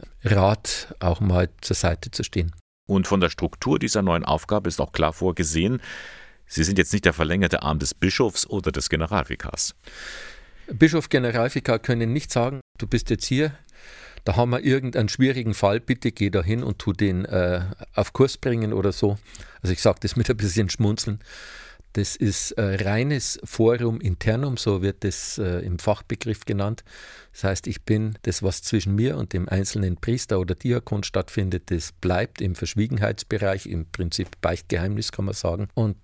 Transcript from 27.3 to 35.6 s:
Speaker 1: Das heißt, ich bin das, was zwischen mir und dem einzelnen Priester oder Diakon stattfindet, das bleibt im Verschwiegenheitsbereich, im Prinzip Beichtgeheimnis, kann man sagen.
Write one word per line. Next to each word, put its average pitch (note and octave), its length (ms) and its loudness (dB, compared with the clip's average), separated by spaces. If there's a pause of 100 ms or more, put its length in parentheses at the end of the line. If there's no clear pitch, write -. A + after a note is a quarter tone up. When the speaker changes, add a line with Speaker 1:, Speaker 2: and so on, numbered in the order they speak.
Speaker 1:
Das - 120 -6
heißt, F#2+ 220 0
ich - 160 -6
bin G#2+ 400 0
das, - 200 -2
was F#2+ 200 -2
zwischen G2 320 0
mir B2+ 220 2
und A2+ 160 -4
dem F2+ 160 -2
einzelnen F#2+ 480 0
Priester A2+ 420 -2
oder F2+ 160 -2
Diakon A#2 480 -2
stattfindet, F#2+ 680 -2
das E2 220 -2
bleibt F2+ 500 -2
im F#2 120 -2
Verschwiegenheitsbereich, G#2 1120 -2
im E2 220 -6
Prinzip - 560 -6
Beichtgeheimnis, F2+ 720 -2
kann G2 120 -4
man G2 100 -4
sagen. F#2+ 380 -4